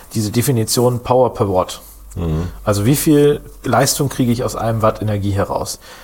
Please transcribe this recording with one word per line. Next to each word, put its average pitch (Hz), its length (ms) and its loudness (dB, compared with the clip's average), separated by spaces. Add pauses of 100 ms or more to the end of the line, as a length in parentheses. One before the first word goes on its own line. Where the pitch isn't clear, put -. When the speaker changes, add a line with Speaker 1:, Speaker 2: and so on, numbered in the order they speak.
(140)
Speaker 1:
diese 107 160 -2
Definition 120 720 0
Power 123 340 2
per 101 180 0
Watt. 90 300 -2 (320)
Speaker 2:
Mhm. 82 340 -4 (160)
Speaker 1:
Also 101 220 -2
wie 143 100 4
viel 147 460 4 (200)
Leistung 139 460 0
kriege 120 240 0
ich 117 100 0
aus 110 140 -4
einem 113 240 -2
Watt 110 220 0
Energie 101 300 -2
heraus? 90 480 -4 (240)